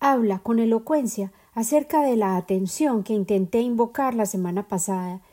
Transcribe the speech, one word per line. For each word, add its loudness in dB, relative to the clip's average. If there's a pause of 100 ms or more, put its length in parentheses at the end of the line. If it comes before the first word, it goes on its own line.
habla 2
con 0
elocuencia 0 (220)
acerca 2
de 2
la 2
atención 0
que -4
intenté 0
invocar 0
la 0
semana -4
pasada -4 (100)